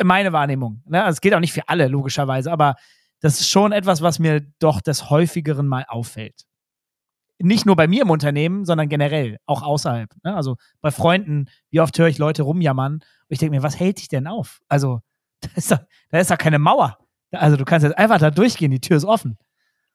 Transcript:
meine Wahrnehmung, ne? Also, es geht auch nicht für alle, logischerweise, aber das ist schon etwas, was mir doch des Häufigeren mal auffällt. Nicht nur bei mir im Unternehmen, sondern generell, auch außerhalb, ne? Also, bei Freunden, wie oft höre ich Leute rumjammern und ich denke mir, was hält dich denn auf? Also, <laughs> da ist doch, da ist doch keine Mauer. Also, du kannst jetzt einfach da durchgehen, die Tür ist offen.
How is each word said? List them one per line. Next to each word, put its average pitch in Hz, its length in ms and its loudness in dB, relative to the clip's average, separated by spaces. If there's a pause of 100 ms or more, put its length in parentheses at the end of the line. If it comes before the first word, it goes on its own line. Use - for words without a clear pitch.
meine 185 300 2
Wahrnehmung, 131 520 -2
ne? 170 160 0
Also, 180 140 0
es - 60 -14
geht 202 100 4
auch 180 80 4
nicht 170 140 -2
für - 160 -8
alle, 156 180 2
logischerweise, 135 640 -4
aber 151 220 2 (460)
das 151 200 2
ist - 80 -2
schon 202 240 4
etwas, 190 300 0
was 165 160 0
mir 156 240 0 (160)
doch 139 240 2
des - 260 -4
Häufigeren 151 580 0
mal 131 220 -4
auffällt. 117 540 -10 (960)
Nicht 196 260 2
nur 196 100 6
bei 160 140 4
mir 214 140 2
im 208 80 2
Unternehmen, 156 560 -2
sondern 156 240 0
generell, 143 560 -2
auch 131 160 -4
außerhalb, 131 480 -4 (120)
ne? 196 140 -6
Also, 131 200 -6 (260)
bei 151 80 -2
Freunden, 160 560 0 (240)
wie 160 100 2
oft 160 180 0
höre 165 100 6
ich 143 100 -2
Leute 151 240 -2
rumjammern 143 540 -2
und 156 60 -12 (280)
ich 139 80 -6
denke 151 180 -2
mir, 131 60 -2
was 143 180 -4
hält 185 180 -2
dich - 100 -18
denn 135 180 -4
auf? 156 420 -12
Also, 139 320 0 (220)
<laughs> - 180 -20
da - 140 -14
ist - 160 -4
doch, 170 100 2 (300)
da 160 80 0
ist 185 120 2
doch 175 60 2
keine 156 220 2
Mauer. 165 400 0 (320)
Also, 151 260 2
du 135 80 -2
kannst 160 200 2
jetzt 147 120 2
einfach 214 220 4
da 151 120 4
durchgehen, 170 400 2
die 131 100 0
Tür - 180 2
ist 147 80 0
offen. 196 320 -2 (560)